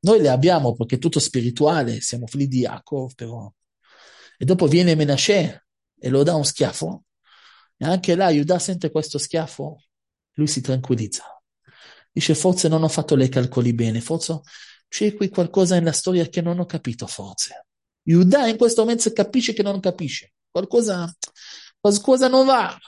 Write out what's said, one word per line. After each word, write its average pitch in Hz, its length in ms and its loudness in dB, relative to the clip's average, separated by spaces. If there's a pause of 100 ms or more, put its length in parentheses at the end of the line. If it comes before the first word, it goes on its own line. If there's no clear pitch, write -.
Noi 208 200 6
le 147 80 4
abbiamo 135 460 2
perché 117 200 -4
è 127 40 -2
tutto 147 200 0
spirituale, 123 800 0
siamo 120 260 -8
figli 139 200 -4
di 131 120 -2
Yaakov, 131 560 -6
però." 117 360 -14 (840)
E - 80 -6
dopo 180 220 2
viene 170 280 4
Menashe 156 720 0 (320)
e 123 100 -6
lo 135 120 4
dà 143 140 2
un 147 100 0
schiaffo, - 600 -4 (680)
e 135 100 -8
anche 180 300 0
là 185 160 2
Giuda 156 280 2
sente 175 320 -6
questo 151 260 -4
schiaffo, 156 680 -8 (500)
lui 151 140 -2
si 139 140 -4
tranquillizza. 123 800 -4 (720)
Dice, - 240 0
"Forse 180 320 0
non 160 160 2
ho 160 40 2
fatto 151 280 0
le 131 140 2
calcoli 127 440 0
bene, 117 280 -2
forse 160 400 -6 (460)
c'è 208 280 -2
qui 196 140 -2
qualcosa 185 460 2
nella 165 160 2
storia 180 360 0
che - 140 -6
non 175 180 -2
ho 175 60 -2
capito, 123 420 -8
forse." - 580 -10 (360)
Giuda 185 460 4
in 220 100 -2
questo 233 240 2
momento 226 300 0
capisce 226 420 -2
che 208 100 -2
non 196 160 -4
capisce, 175 540 -6 (160)
qualcosa, 185 640 -2 (680)
qualcosa 254 480 2
non 262 180 6
va. 247 320 2 (100)